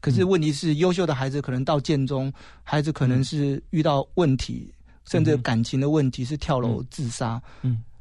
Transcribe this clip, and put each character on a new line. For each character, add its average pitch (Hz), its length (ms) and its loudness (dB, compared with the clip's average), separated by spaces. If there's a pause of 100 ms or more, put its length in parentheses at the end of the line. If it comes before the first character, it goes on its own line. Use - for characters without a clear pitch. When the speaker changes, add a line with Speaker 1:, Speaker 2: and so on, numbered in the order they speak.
Speaker 1:
可 - 100 -2
是 180 140 4
问 185 140 4
题 156 140 2
是， 151 220 0
优 180 180 2
秀 175 140 0
的 156 80 0
孩 131 160 -4
子 143 100 -4
可 139 100 -8
能 131 140 -2
到 151 160 2
建 139 260 0
中， 135 240 -2 (320)
孩 147 200 0
子 151 100 -2
可 135 140 0
能 127 180 4
是 143 460 -2
遇 156 120 2
到 147 320 2
问 156 220 4
题， 123 340 -6
Speaker 2:
嗯。 - 40 -20 (320)
Speaker 1:
甚 160 180 2
至 156 140 4
感 117 240 0
情 131 180 0
的 143 80 2
问 147 220 2
题， 127 140 -6
是 139 120 -6
跳 139 240 0
楼 120 300 -2
自 135 180 -6
杀。 117 320 -4 (220)
Speaker 2:
嗯。 131 100 0
嗯。 113 100 -2 (180)